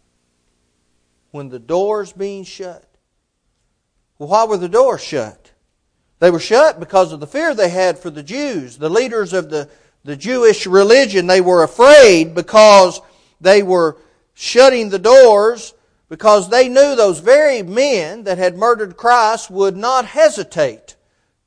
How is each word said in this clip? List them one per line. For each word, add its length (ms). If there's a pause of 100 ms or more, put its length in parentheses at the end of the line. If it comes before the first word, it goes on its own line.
(1300)
When 160
the 100
doors 540
being 320
shut. 400 (1400)
Well, 80
why 160
were 140
the 100
doors 340
shut? 500 (680)
They 100
were 100
shut 420
because 320
of 80
the 60
fear 280
they 140
had 280
for 120
the 120
Jews, 560
the 120
leaders 420
of 180
the, 200 (340)
the 140
Jewish 500
religion. 600
They 120
were 240
afraid 720
because 640 (400)
they 240
were 340 (360)
shutting 560
the 100
doors 720 (360)
because 400
they 180
knew 280
those 240
very 440
men 600
that 120
had 200
murdered 400
Christ 520
would 280
not 280
hesitate 920 (500)